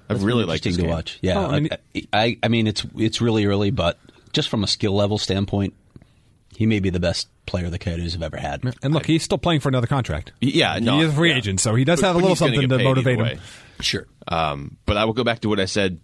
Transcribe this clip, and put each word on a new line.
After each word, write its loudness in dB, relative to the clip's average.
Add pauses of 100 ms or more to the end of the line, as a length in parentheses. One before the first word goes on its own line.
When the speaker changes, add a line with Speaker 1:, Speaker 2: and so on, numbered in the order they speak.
Speaker 1:
That's -2
Speaker 2:
really 2
Speaker 1:
been -2
Speaker 2:
liked -2
this 0
Speaker 1:
interesting 2
to 2
Speaker 2:
game. 0
Speaker 1:
watch. -8
Yeah. 2
Speaker 3:
Oh, -2
I 2
mean 0
Speaker 1:
I, -10
I, 2
I 0
mean, 2
it's, -2 (120)
it's 0
really 2
early, 2
but 0 (340)
just -2
from 0
a 0
skill 0
level 0
standpoint, -2 (800)
he 0
may 2
be 0
the -2
best -2 (180)
player -4
the -6
Coyotes -4
have -6
ever -6
had. -6 (200)
Speaker 3:
And 0
look, 0
Speaker 2:
I 2
Speaker 3:
he's 2
still -2
playing 0
for -2
another 2
contract. -4 (100)
Speaker 2:
Y-, 2
yeah, 2
no, 2
Speaker 3:
He 4
is 0
a -2
free 4
Speaker 2:
yeah. 2
Speaker 3:
agent, -2
so 0
he 4
does 2
Speaker 2:
But, 2
Speaker 3:
have 2
a 4
Speaker 2:
but 4
Speaker 3:
little 4
Speaker 2:
he's -2
gonna 2
Speaker 3:
something 2
Speaker 2:
get 2
Speaker 3:
to 2
Speaker 2:
paid 2
Speaker 3:
motivate 2
Speaker 2:
either 0
Speaker 3:
him. -8
Speaker 2:
way. -16 (380)
Speaker 1:
Sure. -4 (220)
Speaker 2:
Um, -2
but 0
I 2
will 2
go 0
back 0
to -2
what 2
I 2
said -2